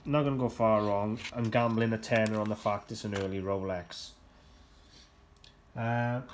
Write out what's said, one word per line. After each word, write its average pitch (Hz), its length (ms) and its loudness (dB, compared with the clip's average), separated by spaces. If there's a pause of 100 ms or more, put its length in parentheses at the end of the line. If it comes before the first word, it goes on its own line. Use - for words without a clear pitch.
not 143 180 2
gonna 139 140 2
go 123 120 2
far 110 320 4
wrong. 104 380 0 (140)
I'm 117 180 -2
gambling 113 420 2
a 110 60 0
tenner 110 420 2
on 107 80 -2
the 107 60 -2
fact 104 360 -2
it's 107 140 -8
an 101 100 -4
early 98 260 -2
Rolex. 95 680 -4 (1700)
Uh, 120 440 0 (120)